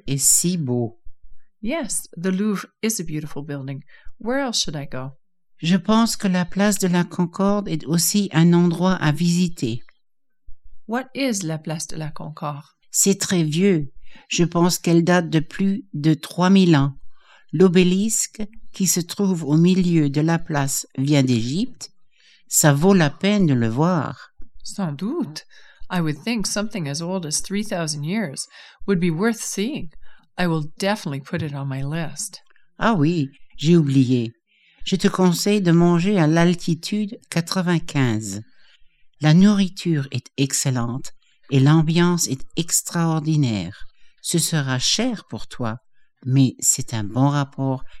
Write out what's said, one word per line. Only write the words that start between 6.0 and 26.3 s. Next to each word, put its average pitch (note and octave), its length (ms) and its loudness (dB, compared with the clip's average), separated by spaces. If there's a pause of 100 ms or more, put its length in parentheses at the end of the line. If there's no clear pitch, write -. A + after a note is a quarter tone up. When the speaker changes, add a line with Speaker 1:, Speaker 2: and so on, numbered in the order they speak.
Speaker 1:
que G3+ 140 -2
la F3+ 160 0
place G3+ 340 0
de F#3+ 80 0
la F3 160 2
Concorde G3 640 -2
est D#3 180 -4
aussi E3+ 460 0
un E3+ 220 6
endroit F3 420 2
à D3+ 160 0
visiter. E3+ 680 0 (1080)
Speaker 2:
What B3+ 260 -6
is A#3 300 -2
la D#3 140 -4
place D#3+ 300 -8
de - 100 -8
la D#3 120 -6
Concorde? D3+ 540 -10 (260)
Speaker 1:
C'est G3 300 2
très F3 240 0
vieux. D#3 480 2 (380)
Je F3 160 2
pense E3+ 340 2
qu'elle E3+ 240 4
date F3 260 2
de D#3 100 2
plus G3 540 -2
de D3+ 200 2
trois F3 360 0
mille F#3 280 8
ans. C#3 200 2 (540)
L'obélisque F#3 920 4 (300)
qui F#3+ 160 -2
se F3 140 0
trouve F3+ 420 -2
au D3 140 2
milieu E3+ 520 4
de D3 120 -2
la E3 180 0
place C#3 480 -4 (100)
vient C#3 240 2
d'Égypte. B2+ 680 -2 (640)
Ça D3+ 200 6
vaut F3+ 200 4
la D#3+ 160 4
peine G3+ 360 0
de C#3+ 80 4
le A#2 160 2
voir. D3+ 640 -2 (280)
Speaker 2:
Sans F3+ 300 -6
doute. F3+ 540 -8 (440)
I F3+ 120 -2
would D3 240 -4
think A3+ 200 -2